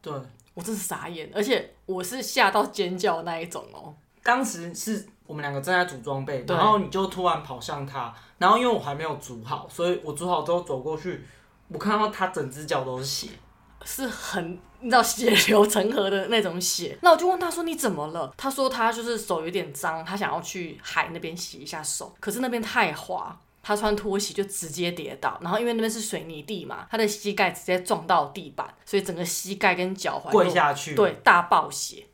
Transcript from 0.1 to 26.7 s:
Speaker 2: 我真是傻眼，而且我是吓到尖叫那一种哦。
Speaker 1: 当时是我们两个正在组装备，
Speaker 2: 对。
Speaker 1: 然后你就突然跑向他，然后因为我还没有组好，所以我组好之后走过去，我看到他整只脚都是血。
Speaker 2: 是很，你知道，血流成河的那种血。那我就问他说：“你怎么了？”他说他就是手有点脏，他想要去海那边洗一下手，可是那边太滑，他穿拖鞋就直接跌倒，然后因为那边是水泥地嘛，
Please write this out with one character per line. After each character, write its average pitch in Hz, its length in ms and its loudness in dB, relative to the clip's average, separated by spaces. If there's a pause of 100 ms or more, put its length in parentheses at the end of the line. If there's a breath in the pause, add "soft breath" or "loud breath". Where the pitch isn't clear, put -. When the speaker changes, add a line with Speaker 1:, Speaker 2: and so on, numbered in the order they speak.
Speaker 2:
我 175 80 -12
真 220 120 -6
是 202 80 -6
傻 156 260 -8
眼， 165 240 -10
而 196 80 -2
且 208 320 2 (140)
我 185 160 -4
是 240 180 -6
吓 226 300 4
到 208 160 4
尖 185 320 -2
叫 175 240 0
那 165 160 -6
一 165 80 -8
种 - 260 -10
哦。 - 220 -16 (300)
Speaker 1:
当 254 200 4
时 175 300 -8
是 214 320 -6 (180)
我 - 80 -16
们 147 80 -8
两 143 140 -4
个 135 60 -4
正 175 120 -2
在 180 120 4
组 151 140 -10
装 135 280 -4
备， 139 140 -4
Speaker 2:
对。 147 160 0
Speaker 1:
然 175 100 6
后 214 120 6
你 170 100 -2
就 190 180 0
突 185 220 -4
然 156 160 2
跑 127 160 -10
向 143 260 -8
他， 131 260 -8 (260 loud breath)
然 180 120 6
后 226 80 8
因 247 80 2
为 - 20 4
我 226 80 4
还 143 160 -4
没 147 120 -6
有 151 140 -4
组 120 260 -14
好， 139 260 -8
所 170 180 -2
以 180 140 0
我 151 100 -8
组 170 160 -6
好 165 140 2
之 165 80 -2
后 175 120 4
走 139 180 -6
过 151 180 -6
去， 151 260 -8 (440 loud breath)
我 170 100 -10
看 208 180 2
到 214 120 2
他 190 180 -2
整 143 240 -4
只 151 160 -12
脚 143 160 0
都 127 160 -4
是 131 60 -6
血。 - 240 -6 (560)
Speaker 2:
是 262 240 -4
很， 180 500 -6 (220)
你 247 100 -4
知 254 60 8
道， 240 40 10
血 233 300 2 (160)
流 208 180 8
成 214 280 2
河 202 180 2
的 196 160 0
那 220 160 4
种 180 180 -2
血。 - 420 -4
那 349 100 10
我 320 40 10
就 349 120 2
问 370 100 2
他 349 100 -2
说 339 140 -4
：“你 330 140 -4
怎 262 120 0
么 151 200 -2
了？” 156 280 -6
他 269 140 -2
说 269 180 2
他 233 240 2
就 226 80 -4
是 233 160 -2
手 170 280 -2
有 165 40 -4
点 175 240 -4
脏， 160 320 -4
他 180 120 -6
想 202 160 -2
要 165 80 -2
去 170 420 -8
海 - 300 -2
那 165 80 -8
边 170 160 -8
洗 - 220 -12
一 139 60 -16
下 156 160 -8
手， - 380 -6
可 202 140 -4
是 240 80 -4
那 254 80 0
边 240 120 -2
太 208 320 0
滑， - 460 -8 (240)
他 208 140 0
穿 214 180 2
拖 202 240 -2
鞋 202 160 -4
就 202 100 -2
直 185 240 -8
接 175 220 -2
跌 151 300 -8
倒， - 200 -2
然 170 100 -4
后 202 80 2
因 233 60 0
为 240 100 2
那 226 40 0
边 220 120 2
是 226 100 -6
水 175 240 -6
泥 160 180 -10
地 165 220 -8
嘛， 135 260 -10